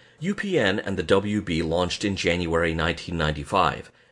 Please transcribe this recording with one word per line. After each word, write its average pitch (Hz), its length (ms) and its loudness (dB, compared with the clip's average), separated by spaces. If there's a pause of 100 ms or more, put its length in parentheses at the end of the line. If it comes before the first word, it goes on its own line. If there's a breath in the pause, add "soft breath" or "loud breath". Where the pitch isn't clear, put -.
(200 soft breath)
U 185 140 -4
P 196 240 -2
N 104 220 2
and 98 180 -4
the 92 60 -2
W 101 380 2
B 82 200 0
launched 85 440 0
in 98 100 0
January 85 580 2
nineteen 82 440 -2
ninety-five, 76 720 0 (200 soft breath)